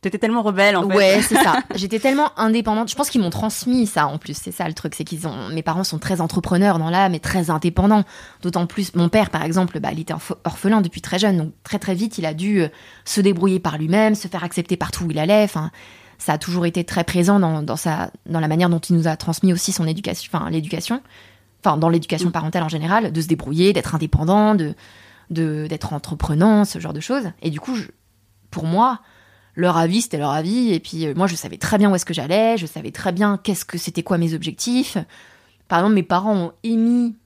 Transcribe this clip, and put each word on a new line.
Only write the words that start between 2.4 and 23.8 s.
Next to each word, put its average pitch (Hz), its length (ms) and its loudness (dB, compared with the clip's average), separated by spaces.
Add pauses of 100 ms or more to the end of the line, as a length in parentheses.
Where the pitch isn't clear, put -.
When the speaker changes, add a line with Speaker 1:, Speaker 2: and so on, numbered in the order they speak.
Speaker 2:
Je - 60 -6
pense 285 120 -2
qu'ils 254 120 0
m'ont 175 100 0
transmis 220 560 0
ça, 151 220 0
en 147 100 -6
plus. - 180 -10
C'est - 140 -12
ça, 175 160 -4
le 160 80 -4
truc. - 220 -8
C'est 160 80 -8
qu'ils 160 240 -8
ont, 123 220 -10
mes 160 120 -4
parents 170 220 -2
sont 156 160 -4
très 180 200 -2
entrepreneurs 175 600 2
dans 160 100 -2
l'âme 185 240 4
et 160 60 -6
très 175 300 -2
indépendants. 185 520 4 (400)
D'autant 175 240 -2
plus, 185 300 -4
mon 170 120 4
père, 214 220 2
par - 140 -4
exemple, 175 340 0
bah, - 140 -4
il 156 80 -8
était 160 120 -8
orph-, - 220 -8 (100)
orphelin 202 360 2
depuis 170 220 -4
très 180 180 -4
jeune. 196 160 4
Donc, 156 160 -2 (100)
très, - 160 -6
très 190 160 -4
vite, 208 240 -4
il 175 80 -4
a 156 80 -2
dû, 190 280 0
euh, - 60 0 (360)
se - 160 -2
débrouiller 190 400 4
par 160 180 -4
lui-même, 208 380 2
se 208 100 -10
faire 175 160 -6
accepter 175 340 -2
partout - 280 -6
où 165 80 -2
il 156 80 -2
allait. 208 240 4
Enfin, 160 260 -4 (480)
ça - 140 -4
a 156 60 0
toujours 175 280 -2
été 170 160 -2
très 170 220 -2
présent 180 340 4
dans, 160 240 2
dans 147 140 -4
sa, 156 340 -4 (160)
dans 165 140 -2
la 156 80 0
manière 170 220 4
dont 165 100 2
il 175 160 2
nous 165 100 2
a 160 100 0
transmis 175 360 0
aussi 175 180 -2
son 170 160 -2
éducation, 175 480 -6
enfin, - 160 -4
l'éducation, 160 500 -4 (640)
enfin, 160 120 2
dans 160 120 2
l'éducation 165 400 0
Speaker 3:
Mm. 170 40 -2
Speaker 2:
parentale 165 300 -2
en 156 60 -4
général, 165 440 0
de 160 80 -2
se 156 80 -2
débrouiller, 165 440 2
d'être 165 220 -2